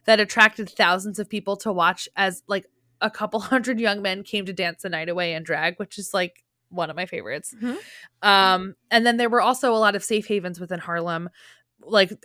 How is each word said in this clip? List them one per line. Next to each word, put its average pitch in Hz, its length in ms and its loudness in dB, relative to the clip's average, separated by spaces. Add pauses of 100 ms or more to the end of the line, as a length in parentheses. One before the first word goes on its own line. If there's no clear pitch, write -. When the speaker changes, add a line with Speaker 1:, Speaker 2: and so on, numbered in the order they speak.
Speaker 1:
that 220 160 6
attracted 214 480 4
thousands 190 500 0
of 208 120 -8
people 202 280 -4
to 214 140 -4
watch 175 340 0 (100)
as, 190 320 -2
like, 196 180 -4 (340)
a 220 100 0
couple 214 300 -4
<laughs> - 80 -10
hundred 247 320 0
young 208 220 0
men 190 220 -4
came 202 200 -6
to 190 80 -8
dance 175 300 -4
the 180 80 -8
night 160 180 -6
away 175 240 -2
in 160 100 -6
drag, 160 360 -2
which - 200 -12
is, 196 140 -10
like, 180 320 -2 (260)
one 170 200 -4
of 147 60 -14
my 180 100 -6
favorites. 143 500 -10
Speaker 2:
Mm-hmm. 240 200 -6 (440)
Speaker 1:
Um, 190 540 4 (160)
and 226 160 4
then 240 100 4
there 240 140 0
were 233 100 2
also 247 320 2
a 220 60 2
lot 208 180 4
of 196 80 -8
safe 214 220 -2
havens 180 340 -4
within 175 200 -8
Harlem, 170 500 -6 (500)
like, 190 320 2 (120)